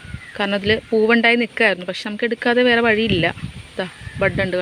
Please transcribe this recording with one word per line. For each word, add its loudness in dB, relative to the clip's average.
കാരണം -2
അതിൽ 2
പൂവുണ്ടായി 4
നിൽക്കായിരുന്നു, 0
പക്ഷെ -8
നമുക്ക് -4
എടുക്കാതെ 2
വേറെ 2
വഴിയില്ല. 2
ഇതാ -6
ബഡ് 0
ഉണ്ട് -2